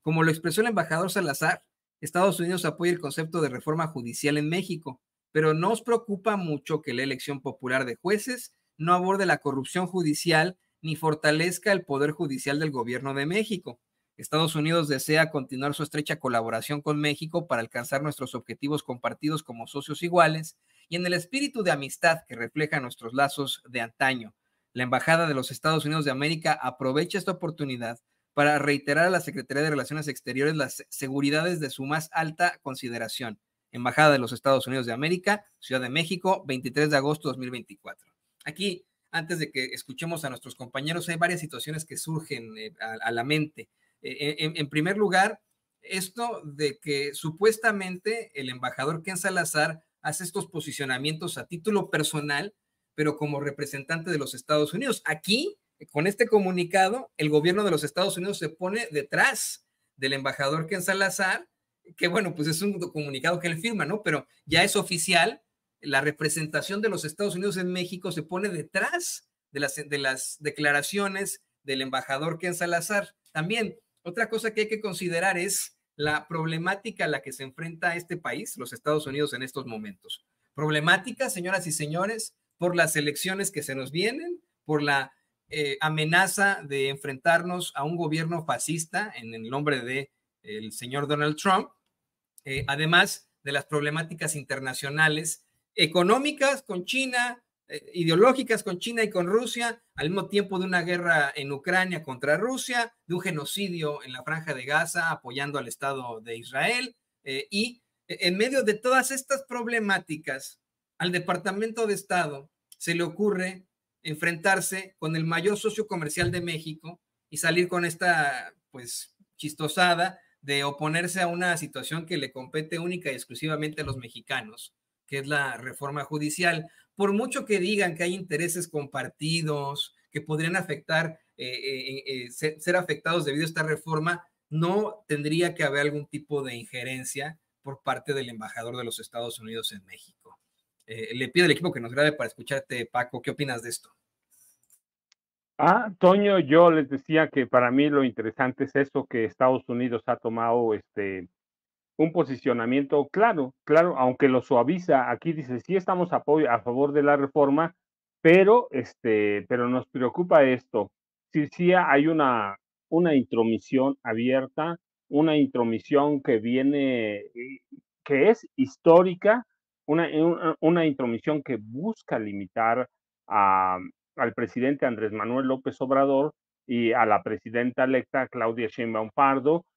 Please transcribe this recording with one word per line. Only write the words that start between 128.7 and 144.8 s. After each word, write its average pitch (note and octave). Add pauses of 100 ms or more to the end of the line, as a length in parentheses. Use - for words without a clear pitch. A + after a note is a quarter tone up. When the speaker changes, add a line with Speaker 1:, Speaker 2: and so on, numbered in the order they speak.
Speaker 1:
que D3+
podrían D#3
afectar, D#3+ (180)
eh, B2+
eh, C3
eh, B2+
ser, D#3
ser F3
afectados E3+
debido D3
a D#3+
esta D#3+
reforma, D#3 (240)
no F#3+
tendría D#3
que E3
haber C#3+
algún D3
tipo D3
de B2
injerencia B2+ (220)
por C3+
parte C3+
del B2+
embajador A2+
de B2
los A#2
Estados A#2
Unidos A2
en F#2+
México. - (480)
Eh, A2+
le B2
pido F3
al D3+
equipo E3+
que C3
nos A#2
grabe D3
para A#2+
escucharte, B2
Paco. A#2+
¿Qué -
opinas B2+
de A#2
esto? - (1700)